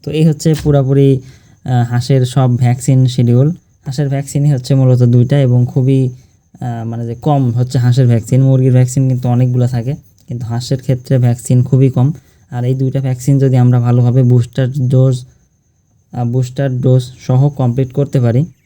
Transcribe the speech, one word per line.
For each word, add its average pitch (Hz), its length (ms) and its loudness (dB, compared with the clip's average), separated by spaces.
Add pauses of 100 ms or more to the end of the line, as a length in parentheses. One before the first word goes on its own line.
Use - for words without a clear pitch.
তো - 80 -8
এই 156 140 2
হচ্ছে 156 240 0 (140)
পুরাপুরি, 139 440 2 (100)
আহ, - 720 -6
হাঁসের 127 340 0
সব 127 320 0
ভ্যাকসিন 123 480 0
শিডিউল। 123 460 2 (340)
হাঁসের 139 240 -4
ভ্যাকসিনই 139 420 -2
হচ্ছে 127 240 -4
মূলত 127 280 2
দুইটা 123 360 2
এবং 123 260 2
খুবই, 135 400 0
আহ, - 800 -12
মানে 117 200 -8
যে 117 160 -8
কম 143 200 0 (100)
হচ্ছে 123 280 -2
হাঁসের 123 280 2
ভ্যাকসিন। 120 340 0
মুরগির 131 300 2
ভ্যাকসিন 127 380 2
কিন্তু 127 180 -2
অনেকগুলো 123 400 0
থাকে, 123 260 -4 (340)
কিন্তু 120 180 -10
হাঁসের 120 360 -6
ক্ষেত্রে 131 360 -2
ভ্যাকসিন 123 460 0
খুবই 131 260 2
কম। 127 180 0 (440)
আর 123 140 -6
এই 131 100 -2
দুইটা 131 240 -4
ভ্যাকসিন 131 400 -2
যদি 131 180 2
আমরা 123 220 4
ভালোভাবে 123 440 2
বুস্টার 123 440 0 (200)
ডোজ, 131 280 2 (960)
আহ, 123 120 -6
বুস্টার 127 560 -4
ডোজ 131 220 2 (220)
সহ 131 240 2
কমপ্লিট 131 440 -2
করতে 139 260 -2
পারি 120 260 0 (200)